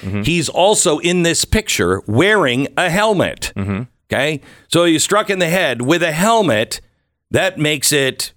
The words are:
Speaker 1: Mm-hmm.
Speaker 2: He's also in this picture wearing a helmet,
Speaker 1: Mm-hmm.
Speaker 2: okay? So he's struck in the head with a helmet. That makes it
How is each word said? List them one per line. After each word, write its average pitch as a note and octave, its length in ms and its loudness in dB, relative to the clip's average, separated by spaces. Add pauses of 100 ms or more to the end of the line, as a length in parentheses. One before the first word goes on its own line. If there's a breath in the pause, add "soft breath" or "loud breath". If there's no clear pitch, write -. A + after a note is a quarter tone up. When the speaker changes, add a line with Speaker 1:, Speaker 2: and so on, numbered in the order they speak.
Speaker 1:
Mm-hmm. G2+ 220 -6
Speaker 2:
He's D#3 240 0
also F3+ 520 2
in F3 240 0
this E3+ 200 0
picture F#2+ 640 0
wearing C#3 600 2 (100)
a F3 120 0
helmet, F3+ 680 -2
Speaker 1:
Mm-hmm. G2 280 -4 (280)
Speaker 2:
okay? C#3 300 -2 (280 loud breath)
So E3+ 160 2
he's D#3+ 180 2
struck G3+ 260 0
in F#3+ 100 -2
the E3+ 100 0
head D#3 320 0
with D#3 200 2
a E3 120 0
helmet. E3 680 0 (480)
That F3+ 280 0
makes D3+ 340 0
it C3+ 460 -2